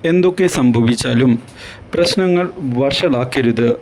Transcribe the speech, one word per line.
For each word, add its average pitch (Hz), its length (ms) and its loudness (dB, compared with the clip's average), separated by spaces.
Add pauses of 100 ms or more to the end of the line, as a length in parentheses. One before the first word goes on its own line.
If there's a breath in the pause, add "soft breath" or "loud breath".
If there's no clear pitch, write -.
എന്തൊക്കെ 180 360 2 (120)
സംഭവിച്ചാലും 120 720 2 (640 loud breath)
പ്രശ്നങ്ങൾ 175 520 0 (300)
വഷളാക്കരുത് 127 880 0 (160)